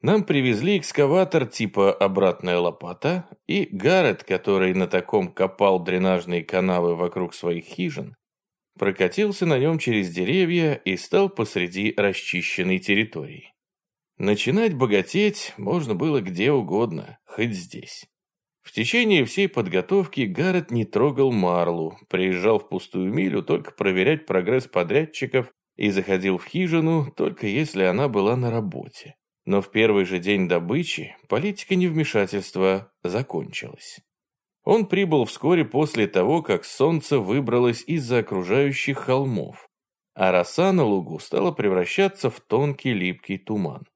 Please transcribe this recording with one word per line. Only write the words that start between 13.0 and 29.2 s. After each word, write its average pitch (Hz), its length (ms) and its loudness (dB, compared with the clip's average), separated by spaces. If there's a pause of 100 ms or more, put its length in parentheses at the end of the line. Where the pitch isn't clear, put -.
Начинать 165 560 0
богатеть 131 840 0
можно 127 380 -2
было 143 260 0
где 95 300 0
угодно, 107 720 -2
хоть 113 280 -4
здесь. - 520 -12 (600)
В - 60 -8
течение 196 540 2
всей 196 220 0
подготовки 123 720 -2
Гаррет 170 500 -2
не 113 140 0
трогал 135 460 2
Марлу, 87 680 0 (100)
приезжал 95 480 2
в 107 100 -4
пустую 92 460 -4
милю 95 300 0
только - 280 -2
проверять 101 540 0
прогресс 98 400 0
подрядчиков 120 880 -2 (220)
и 101 160 0
заходил 95 480 0
в - 60 -14
хижину, 160 720 0
только - 300 -4
если 104 380 -2
она 98 240 2
была 104 280 2
на 123 140 -2
работе. - 680 -8 (280)